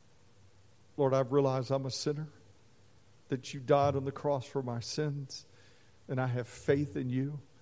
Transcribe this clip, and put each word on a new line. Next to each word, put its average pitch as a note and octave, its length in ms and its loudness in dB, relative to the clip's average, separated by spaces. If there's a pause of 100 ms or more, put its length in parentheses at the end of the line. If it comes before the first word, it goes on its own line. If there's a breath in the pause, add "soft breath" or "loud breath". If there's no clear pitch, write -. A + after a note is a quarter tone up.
(960 soft breath)
"Lord, C3+ 180 4
I've C3+ 200 2
realized C3 380 4
I'm C3+ 160 0
a B2+ 40 -6
sinner, D3+ 360 -4 (1000)
that B2+ 260 -6
you D3 60 -8
died C#3 360 4
on C3+ 100 -2
the C#3 60 -4
cross C#3+ 340 -2
for - 160 -4
my A#2+ 180 -4
sins, C#3+ 680 -6 (600 soft breath)
and B2+ 140 -2
I C3 60 0
have B2 200 -2
faith C#3+ 480 0
in C3+ 140 -4
you, C3+ 300 -2 (220 soft breath)